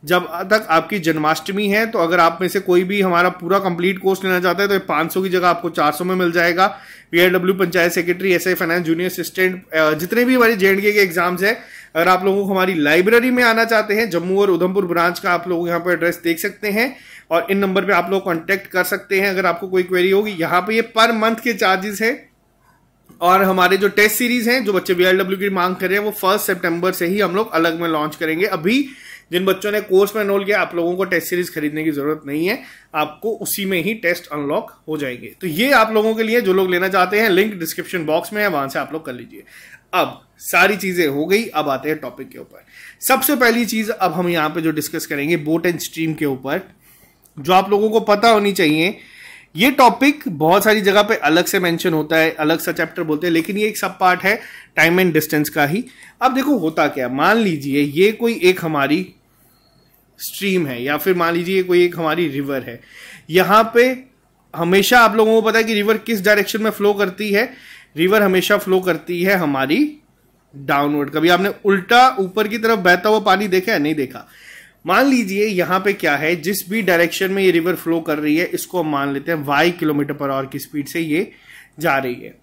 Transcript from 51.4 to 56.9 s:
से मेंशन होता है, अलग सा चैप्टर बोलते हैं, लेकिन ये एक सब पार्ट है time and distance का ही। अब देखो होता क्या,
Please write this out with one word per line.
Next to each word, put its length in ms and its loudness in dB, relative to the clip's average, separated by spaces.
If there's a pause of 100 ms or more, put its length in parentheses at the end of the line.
से 140 -2
मेंशन 360 -2
होता 220 -2
है, 140 4
अलग 280 -2
सा 140 -6
चैप्टर 300 -4
बोलते 240 -2
हैं, 80 0
लेकिन 240 -2
ये 80 0
एक 100 -4
सब 220 -6
पार्ट 240 2
है 180 0 (380)
time 200 4
and 180 2
distance 320 0
का 180 0
ही। 180 -2 (380)
अब 120 2
देखो 240 0
होता 300 0
क्या, 200 -4